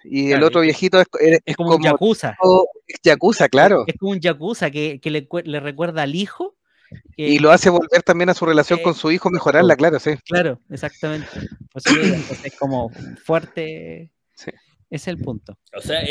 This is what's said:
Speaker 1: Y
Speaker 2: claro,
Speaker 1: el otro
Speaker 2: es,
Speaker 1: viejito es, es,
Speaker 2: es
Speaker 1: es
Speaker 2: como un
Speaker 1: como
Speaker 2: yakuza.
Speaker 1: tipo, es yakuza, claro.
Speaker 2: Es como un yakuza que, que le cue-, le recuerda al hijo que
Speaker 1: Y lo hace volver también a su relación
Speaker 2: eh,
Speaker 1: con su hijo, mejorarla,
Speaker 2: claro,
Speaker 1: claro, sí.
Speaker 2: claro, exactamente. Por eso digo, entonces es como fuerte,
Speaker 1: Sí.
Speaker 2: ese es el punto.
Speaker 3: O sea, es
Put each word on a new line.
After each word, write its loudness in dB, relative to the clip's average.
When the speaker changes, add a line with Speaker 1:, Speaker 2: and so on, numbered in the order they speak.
Speaker 1:
Y -4
Speaker 2:
claro, 2
Speaker 1:
el 2
otro 2
Speaker 2:
es, 2
Speaker 1:
viejito 2
es, 4
es, 6
Speaker 2:
es 4
Speaker 1:
es -6
Speaker 2:
como -2
un 4
Speaker 1:
como 0
Speaker 2:
yakuza. 0
Speaker 1:
tipo, 4
es -18
yakuza, 2
claro. 4
Speaker 2:
Es -6
como -4
un -4
yakuza -4
que, -8
que -8
le -6
cue-, -8
le -8
recuerda -6
al -6
hijo -8
que -6
Speaker 1:
Y 2
lo 6
hace 6
volver 2
también 2
a 4
su -4
relación 2
Speaker 2:
eh, -10
Speaker 1:
con 0
su -2
hijo, 0
mejorarla, 2
Speaker 2:
claro, 2
Speaker 1:
claro, -4
sí. -20
Speaker 2:
claro, -2
exactamente. -10
Por -16
eso -2
digo, 0
entonces -10
es -14
como -4
fuerte, -8
Speaker 1:
Sí. -18
Speaker 2:
ese -18
es -12
el -10
punto. -12
Speaker 3:
O -14
sea, -6
es -8